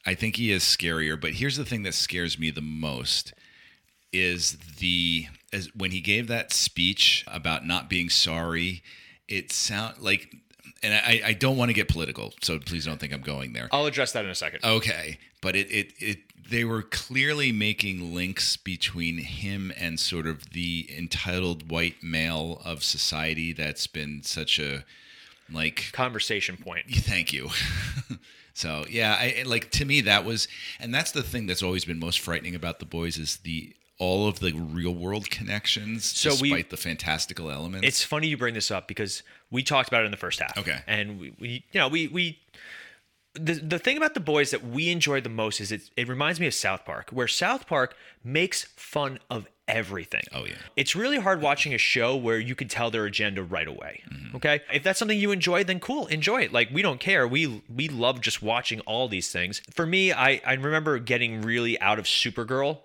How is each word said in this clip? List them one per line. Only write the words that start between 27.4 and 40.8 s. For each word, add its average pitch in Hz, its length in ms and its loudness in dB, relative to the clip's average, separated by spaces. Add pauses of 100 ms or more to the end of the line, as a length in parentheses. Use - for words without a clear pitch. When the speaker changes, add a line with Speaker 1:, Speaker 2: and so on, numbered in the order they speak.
Speaker 1:
<laughs> - 40 0 (920)
So, 78 360 -4
yeah, 110 280 2
I, 123 220 2
I, 131 40 0
like, 117 280 0
to 143 140 2
me, 139 160 4
that 101 240 6
was, 110 240 0 (280)
and 120 160 -6
that's 160 200 0
the 143 100 0
thing 117 240 -4
that's 90 160 0
always 92 220 0
been 82 140 -4
most 82 200 0
frightening 85 340 -4
about 85 260 -6
The 80 60 -12
Boys 82 320 -2
is 78 200 -4
the, 80 360 -6 (240)
all 92 300 4
of 95 140 0
the 92 100 2
real 82 420 -2
world 95 360 -4
connections, 104 760 -2
Speaker 2:
So - 300 2
we 139 140 4
Speaker 1:
despite 87 200 2
the - 80 -8
fantastical 78 720 -4
elements. 87 380 -2
Speaker 2:
It's - 160 2
funny 151 240 -2
you 151 80 0
bring 120 180 -2
this 107 160 -2
up 95 200 -6
because 98 340 -6 (280)
we 131 120 0
talked 131 240 2
about 117 160 4
it - 20 2
in 104 60 -2
the 107 60 -6
first - 240 -4
half. - 160 -4
Speaker 1:
Okay. 82 280 -2